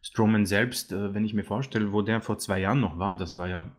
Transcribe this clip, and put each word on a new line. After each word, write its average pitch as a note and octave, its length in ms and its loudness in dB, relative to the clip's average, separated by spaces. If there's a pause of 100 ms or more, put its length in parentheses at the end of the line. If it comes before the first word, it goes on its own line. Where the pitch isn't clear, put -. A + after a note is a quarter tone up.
Strowman G#2+ 440 4
selbst, G#2 460 0
äh, G2+ 220 -4
wenn G#2+ 120 0
ich G#2+ 80 -4
mir G#2 100 0
vorstelle, G#2+ 480 -2
wo G#2 100 2
der A2 200 0
vor G#2+ 160 -2
zwei F#2+ 220 -2
Jahren G2+ 200 2
noch F2 200 0
war, F#2 180 0
das F2 220 -6
war F2 100 -4
ja F2 140 -6 (160)